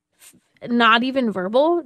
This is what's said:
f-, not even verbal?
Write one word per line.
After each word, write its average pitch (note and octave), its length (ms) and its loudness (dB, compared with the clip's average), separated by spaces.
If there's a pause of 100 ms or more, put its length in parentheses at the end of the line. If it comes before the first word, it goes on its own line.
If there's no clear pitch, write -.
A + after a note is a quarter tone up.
(200)
f-, - 140 -20 (340)
not A#3 360 2
even B3+ 280 -2
verbal? B3+ 540 0